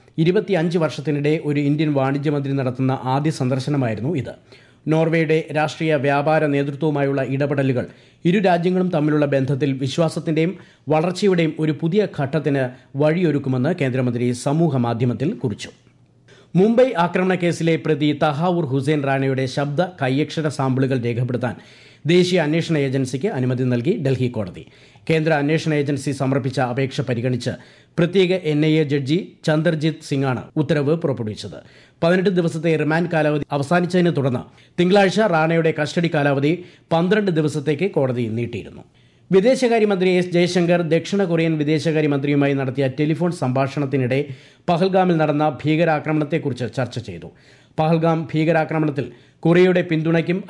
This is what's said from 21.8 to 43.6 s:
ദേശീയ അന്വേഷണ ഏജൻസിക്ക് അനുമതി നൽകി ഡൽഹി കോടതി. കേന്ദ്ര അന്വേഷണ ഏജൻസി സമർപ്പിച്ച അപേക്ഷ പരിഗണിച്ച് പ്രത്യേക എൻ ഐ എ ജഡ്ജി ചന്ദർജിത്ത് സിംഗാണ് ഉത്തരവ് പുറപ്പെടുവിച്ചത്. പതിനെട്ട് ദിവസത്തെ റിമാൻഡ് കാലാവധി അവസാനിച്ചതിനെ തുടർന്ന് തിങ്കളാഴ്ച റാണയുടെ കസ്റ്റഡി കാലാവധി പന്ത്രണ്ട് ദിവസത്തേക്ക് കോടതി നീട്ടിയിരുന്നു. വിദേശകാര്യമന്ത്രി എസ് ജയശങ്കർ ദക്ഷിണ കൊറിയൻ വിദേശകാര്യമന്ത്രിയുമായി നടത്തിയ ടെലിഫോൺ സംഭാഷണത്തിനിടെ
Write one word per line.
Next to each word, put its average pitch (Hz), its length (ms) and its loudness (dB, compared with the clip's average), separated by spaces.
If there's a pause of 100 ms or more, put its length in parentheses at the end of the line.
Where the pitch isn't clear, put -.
ദേശീയ 175 340 4
അന്വേഷണ 160 380 0
ഏജൻസിക്ക് 135 500 -2
അനുമതി 127 360 -2
നൽകി 123 420 0
ഡൽഹി 127 220 0
കോടതി. 95 380 -10 (440)
കേന്ദ്ര 160 220 2
അന്വേഷണ 151 420 0
ഏജൻസി 143 380 -2
സമർപ്പിച്ച 131 480 -2
അപേക്ഷ 131 400 -2
പരിഗണിച്ച് 123 500 -4 (480)
പ്രത്യേക 175 340 2
എൻ 151 340 0
ഐ 156 60 4
എ 156 120 4
ജഡ്ജി 147 480 -2 (120)
ചന്ദർജിത്ത് 156 640 0
സിംഗാണ് 135 340 -2 (140)
ഉത്തരവ് 151 400 0
പുറപ്പെടുവിച്ചത്. 110 600 -6 (440)
പതിനെട്ട് 180 280 2
ദിവസത്തെ 165 460 0
റിമാൻഡ് 156 340 0
കാലാവധി 151 420 0
അവസാനിച്ചതിനെ 175 580 2
തുടർന്ന് 131 300 0 (400)
തിങ്കളാഴ്ച 190 400 4
റാണയുടെ 165 600 2
കസ്റ്റഡി 165 320 0
കാലാവധി 143 500 0 (280)
പന്ത്രണ്ട് 185 380 2
ദിവസത്തേക്ക് 156 600 -2
കോടതി 127 320 0
നീട്ടിയിരുന്നു. 110 600 -6 (500)
വിദേശകാര്യമന്ത്രി 214 800 4
എസ് 180 200 2
ജയശങ്കർ 175 520 2
ദക്ഷിണ 165 420 0
കൊറിയൻ 165 340 0
വിദേശകാര്യമന്ത്രിയുമായി 143 960 0
നടത്തിയ 135 360 -2 (120)
ടെലിഫോൺ 160 320 0
സംഭാഷണത്തിനിടെ 131 920 -2 (440)